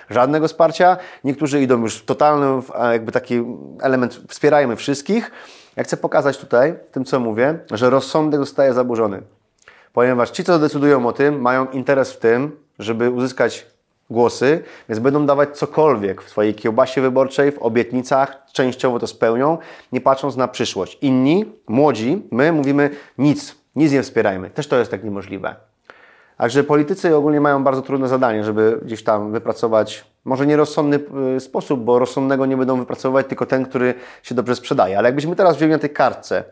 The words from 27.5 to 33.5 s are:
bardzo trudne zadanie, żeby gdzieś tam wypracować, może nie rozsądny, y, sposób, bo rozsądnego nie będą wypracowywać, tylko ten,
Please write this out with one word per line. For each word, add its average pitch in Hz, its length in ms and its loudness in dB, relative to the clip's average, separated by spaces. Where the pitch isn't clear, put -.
bardzo 131 180 2
trudne 135 260 -4
zadanie, 123 360 0
żeby 110 420 2
gdzieś 113 180 -10
tam 107 280 -2
wypracować, 110 760 -2
może 131 220 -2
nie 151 100 4
rozsądny, 147 420 0
y, - 20 -4
sposób, 131 440 -4
bo 120 160 4
rozsądnego 135 460 0
nie 131 120 0
będą 127 220 0
wypracowywać, 131 480 -2
tylko 135 180 -6
ten, 131 200 -2